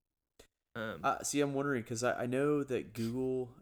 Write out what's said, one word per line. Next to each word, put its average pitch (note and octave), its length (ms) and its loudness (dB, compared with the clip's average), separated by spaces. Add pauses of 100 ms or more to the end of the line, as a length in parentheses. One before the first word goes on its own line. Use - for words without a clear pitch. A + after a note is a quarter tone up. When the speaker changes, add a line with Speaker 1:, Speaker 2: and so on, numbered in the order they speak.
(760)
Speaker 1:
Um, A2 280 -6
Speaker 2:
Uh, C3 200 2
see, C#3+ 180 2
I'm C#3+ 140 2
wondering, C#3 280 0
'cause A#2 200 -4
I, B2 180 2
I B2 60 0
know C#3+ 360 2
that A#2 300 -2
Google, B2+ 560 -2 (120)